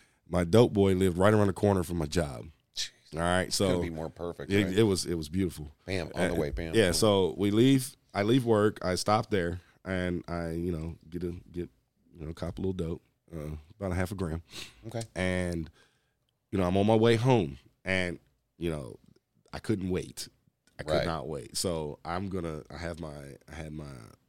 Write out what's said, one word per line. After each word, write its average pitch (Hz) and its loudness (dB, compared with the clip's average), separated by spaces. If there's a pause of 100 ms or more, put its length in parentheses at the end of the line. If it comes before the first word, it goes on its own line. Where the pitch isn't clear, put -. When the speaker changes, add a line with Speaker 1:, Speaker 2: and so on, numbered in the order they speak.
(280)
Speaker 1:
My 87 2
dope 107 6
boy 98 6
lived 92 2
right 104 8
around 104 6
the 92 0
corner 98 4
from 87 -4
my 82 -2
job. 71 -4 (300)
Speaker 2:
Jeez. - -4 (240)
Speaker 1:
All 78 -6
right, 87 2
so 101 2
Speaker 2:
Couldn't 90 2
be 85 -4
more 80 -8
perfect, 85 -8
Speaker 1:
it, 101 4
Speaker 2:
right? 95 -2
Speaker 1:
it 113 8
was, 98 2
it 87 -2
was 80 -6
beautiful. 78 -4 (140)
Speaker 2:
Bam, 87 -4
on 90 0
the 87 -2
Speaker 1:
Uh, 85 0
Speaker 2:
way, 76 -2
bam. 82 -6
Speaker 1:
yeah, 101 6
so 95 2
we 101 0
leave. 127 4 (180)
I 101 -2
leave 123 2
work. 107 2
I 90 0
stop 107 0
there, 90 -2 (260)
and 90 -4
I, 85 -6
you 85 -4
know, 80 -6 (140)
get 87 -8
a, 87 -6 (180)
get, 85 -8 (500)
you 76 -10
know, 80 -10
cop 87 -8
a - -8
little 95 -2
dope, 85 -6 (320)
uh, 78 -10 (240)
about 95 -4
a 90 -2
half 92 -2
a 104 -8
gram. 82 -4 (460)
Speaker 2:
Okay. 113 -8 (120)
Speaker 1:
And, 90 -2 (840)
you 101 -2
know, 92 2
I'm 90 2
on 101 4
my 110 6
way 117 6
home, 110 2 (240)
and, 90 -2 (400)
you 82 -2
know, 62 -8 (560)
I - -8
couldn't 95 -2
wait. - -6 (500)
I - -10
could - -4
Speaker 2:
Right. 67 0
Speaker 1:
not 78 -4
wait. 71 -10
So 80 -4
I'm 90 -6
gonna, 85 -6
I 69 -14
have 82 -8
my, 71 -12 (120)
I 76 -16
had 78 -12
my, 76 -10 (420)